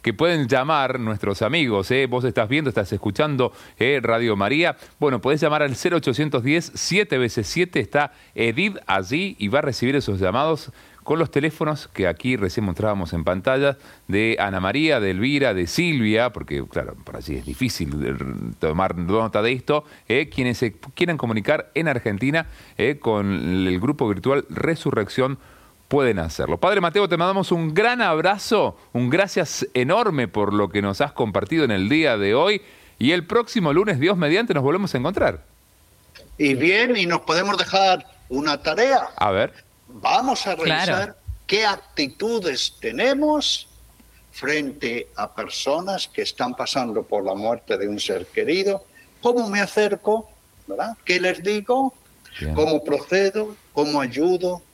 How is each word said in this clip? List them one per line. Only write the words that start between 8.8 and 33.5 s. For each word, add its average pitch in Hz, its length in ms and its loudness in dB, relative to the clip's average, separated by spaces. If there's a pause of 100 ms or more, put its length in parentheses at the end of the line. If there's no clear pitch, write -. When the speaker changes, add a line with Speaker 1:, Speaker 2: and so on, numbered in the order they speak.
Speaker 1:
allí 104 540 0
y 101 80 -2
va 127 100 2
a 151 40 2
recibir 135 340 0
esos 104 240 0
llamados 131 500 0 (320)
con 160 180 -2
los 147 100 0
teléfonos 151 560 -2
que 95 220 -2
aquí 127 260 -2
recién 104 320 -2
mostrábamos 98 460 -2
en 82 100 -2
pantalla 131 560 0 (300)
de 110 320 2
Ana 95 180 0
María, 131 400 2
de 98 140 0
Elvira, 127 420 0
de 87 140 0
Silvia, 123 640 2
porque, 69 360 -8
claro, - 360 -6
por - 100 -14
allí 73 220 -8
es 64 100 -10
difícil 73 540 -4
de 62 80 -2
r-, 67 160 -4 (340)
tomar 82 380 0
nota 104 440 0
de 117 120 0
esto, 147 320 0 (240)
¿eh? 135 200 2
Quienes 123 300 -2
se 113 140 0 (240)
quieran 170 200 0
comunicar 117 580 0
en 160 120 0
Argentina, 131 640 0 (280)
¿eh? 147 220 0
con 104 320 0 (380)
el 90 100 0
grupo 131 300 0
virtual 123 420 0
Resurrección, 131 880 0 (480)
pueden 127 320 2
hacerlo. 80 400 -2
Padre 196 220 2
Mateo, 175 280 2
te 175 80 0
mandamos 185 360 0
un 165 200 0
gran 233 300 2
abrazo, 180 720 2 (160)
un 123 160 0
gracias 180 560 0 (100)
enorme 151 520 2
por 101 260 0
lo 101 180 2
que 101 120 0
nos 98 180 -2
has 143 120 0
compartido 107 500 0
en 120 80 2
el 98 180 2
día 143 300 4
de 101 160 2
hoy, 185 280 2 (360)
y 131 140 4
el 175 120 0
próximo 208 480 0